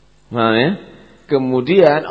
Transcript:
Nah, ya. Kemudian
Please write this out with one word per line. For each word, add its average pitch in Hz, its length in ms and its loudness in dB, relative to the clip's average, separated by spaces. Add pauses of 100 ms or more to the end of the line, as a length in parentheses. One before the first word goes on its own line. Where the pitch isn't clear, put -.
(340)
Nah, 113 240 0
ya. 131 120 2 (560)
Kemudian 143 840 0